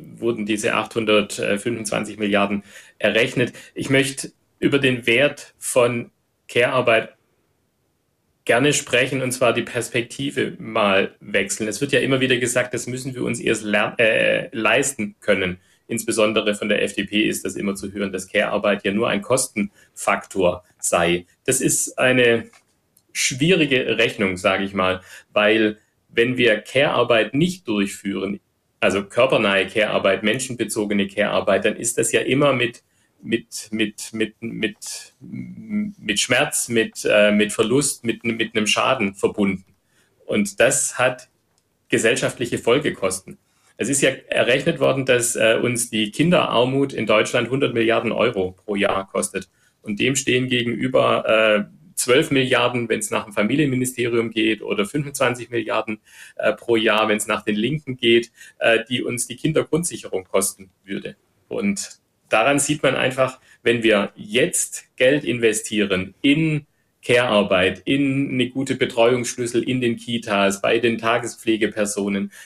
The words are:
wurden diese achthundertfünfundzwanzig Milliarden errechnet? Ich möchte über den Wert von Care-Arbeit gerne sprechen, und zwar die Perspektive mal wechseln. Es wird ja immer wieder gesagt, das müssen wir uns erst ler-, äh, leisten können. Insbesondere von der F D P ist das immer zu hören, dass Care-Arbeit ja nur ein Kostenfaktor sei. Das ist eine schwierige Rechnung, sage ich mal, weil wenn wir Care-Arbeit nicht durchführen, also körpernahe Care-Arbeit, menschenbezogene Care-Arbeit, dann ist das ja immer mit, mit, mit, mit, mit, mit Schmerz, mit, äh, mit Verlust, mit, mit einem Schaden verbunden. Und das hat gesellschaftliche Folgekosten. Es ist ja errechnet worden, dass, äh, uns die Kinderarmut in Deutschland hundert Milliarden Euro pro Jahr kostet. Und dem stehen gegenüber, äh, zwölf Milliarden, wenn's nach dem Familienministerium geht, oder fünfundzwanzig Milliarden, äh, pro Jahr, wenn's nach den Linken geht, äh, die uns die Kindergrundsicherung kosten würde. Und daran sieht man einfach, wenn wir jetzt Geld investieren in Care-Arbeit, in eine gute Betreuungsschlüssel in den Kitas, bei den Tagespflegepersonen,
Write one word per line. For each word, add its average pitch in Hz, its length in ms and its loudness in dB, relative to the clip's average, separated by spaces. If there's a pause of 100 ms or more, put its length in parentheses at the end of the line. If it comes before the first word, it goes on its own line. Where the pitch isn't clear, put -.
(180)
wurden 113 300 -4
diese 110 260 -2
achthundertfünfundzwanzig 107 1400 -2
Milliarden 101 460 0 (340)
errechnet? 113 560 0 (220)
Ich - 160 -6
möchte 135 400 0 (260)
über - 220 2
den 127 260 0
Wert 131 540 0
von 120 500 0 (380)
Care-Arbeit 120 680 2 (1300)
gerne 131 280 2
sprechen, 131 480 0
und 127 100 -4
zwar 120 220 2
die 120 80 -2
Perspektive 120 960 -6
mal 104 640 0
wechseln. 104 480 -2
Es 104 120 -6
wird 139 120 -4
ja 123 80 2
immer 127 200 0
wieder 127 180 2
gesagt, 123 360 -2
das 120 140 -6
müssen 127 260 -8
wir 123 120 -8
uns 117 140 -4
erst 110 220 -2
ler-, 107 380 -2
äh, 110 540 2
leisten 110 680 -2
können. 95 400 -2 (260)
Insbesondere 107 720 0
von 110 120 -6
der 104 140 0
F 101 140 -4
D 101 80 -2
P 104 180 -2
ist 107 240 -2
das 98 100 -8
immer 101 200 -4
zu 98 160 -10
hören, 101 200 -6
dass 95 160 -8
Care-Arbeit 104 580 0
ja 98 60 -2
nur 113 160 0
ein - 140 -2
Kostenfaktor - 1400 -2 (160)
sei. 87 480 0 (180)
Das 127 160 0
ist - 380 -2
eine 123 460 4 (680)
schwierige 135 840 0
Rechnung, 107 380 0
sage 98 260 0
ich 98 100 -8
mal, 92 280 0 (300)
weil 107 460 2 (320)
wenn 120 260 0
wir 113 240 4
Care-Arbeit 120 760 2
nicht 180 320 0
durchführen, 98 720 -4 (400)
also 101 240 2
körpernahe 101 640 2
Care-Arbeit, 98 560 0
menschenbezogene 107 840 -2
Care-Arbeit, 101 580 0
dann 104 100 -2
ist - 240 -4
das 117 120 0
ja 117 100 2
immer 135 320 2
mit, 120 280 -4 (400)
mit, - 480 -6
mit, 107 440 -6
mit, 110 280 -4
mit, 113 800 -8
mit - 1000 -8
Schmerz, 131 500 0
mit, 113 380 -2
äh, 104 240 6
mit 104 220 2
Verlust, 131 500 0
mit, 110 200 -4
mit 113 320 -4
einem 107 100 0
Schaden 110 480 0
verbunden. 98 640 -2 (500)
Und 104 340 -2
das - 380 2
hat 127 320 -2 (600)
gesellschaftliche 120 680 0
Folgekosten. 120 800 0 (400)
Es 110 120 -2
ist 139 120 0
ja 139 80 4 (180)
errechnet 139 520 0
worden, 135 260 2
dass, 120 300 2
äh, 113 260 4
uns 123 300 -2
die 107 180 0
Kinderarmut 135 840 2
in 113 120 -4
Deutschland 117 460 2
hundert 135 240 0
Milliarden 113 360 2
Euro 95 420 0 (120)
pro 104 100 -4
Jahr 98 320 0
kostet. 98 420 -6 (340)
Und 107 160 -6
dem 131 160 0
stehen 127 340 0
gegenüber, 123 800 0
äh, 110 340 4 (320)
zwölf 131 360 2
Milliarden, 123 580 0
wenn's 110 220 -4
nach 107 140 -2
dem 104 80 -18
Familienministerium 120 960 0
geht, 110 320 0
oder 104 200 -2
fünfundzwanzig 123 680 -4
Milliarden, 110 480 -4 (380)
äh, 113 140 0
pro 117 240 0
Jahr, 107 320 2
wenn's 107 200 0
nach 107 160 -2
den 107 120 -2
Linken 131 420 -4
geht, 117 340 2 (260)
äh, 113 220 2 (100)
die 123 140 -4
uns 120 240 -6
die 117 80 -12
Kindergrundsicherung 147 880 -4
kosten 95 480 -4 (120)
würde. 101 320 -10 (320)
Und - 520 -4 (300)
daran 123 280 4
sieht 151 240 -2
man 135 140 2
einfach, 131 440 0 (220)
wenn 117 220 2
wir 104 320 2
jetzt 120 720 -2 (100)
Geld 143 280 4
investieren 104 1000 0
in 151 420 2 (400)
Care-Arbeit, 104 800 2
in 139 460 0
eine 123 180 0
gute 131 240 -2
Betreuungsschlüssel 120 880 0
in 127 180 -2
den 117 160 0
Kitas, 104 680 -2
bei 113 180 2
den 117 180 0
Tagespflegepersonen, 107 1300 -2 (140)